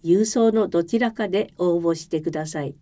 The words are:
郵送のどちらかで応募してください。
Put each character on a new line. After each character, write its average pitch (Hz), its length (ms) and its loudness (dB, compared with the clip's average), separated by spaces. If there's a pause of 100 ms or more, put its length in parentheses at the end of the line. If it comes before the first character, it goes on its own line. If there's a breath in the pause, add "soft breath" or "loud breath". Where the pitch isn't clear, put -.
郵 185 220 4
送 226 260 2
の 208 160 0
ど 170 160 0
ち 220 160 0
ら 226 140 0
か 208 160 -4
で 196 280 -2
応 175 220 2
募 170 160 0
し - 140 -16
て 160 100 -2
く 156 120 -4
だ 156 140 -6
さ 151 200 -6
い。 143 160 -10